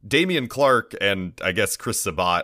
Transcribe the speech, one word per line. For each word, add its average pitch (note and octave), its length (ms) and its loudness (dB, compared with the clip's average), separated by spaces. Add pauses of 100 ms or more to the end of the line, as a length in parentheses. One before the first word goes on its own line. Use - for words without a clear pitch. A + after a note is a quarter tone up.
Damian D3+ 420 2
Clark B2+ 520 2
and, F#2+ 420 -2
I F#2 120 0
guess, G2 240 -2
Chris - 240 -6
Sabat, F2 420 0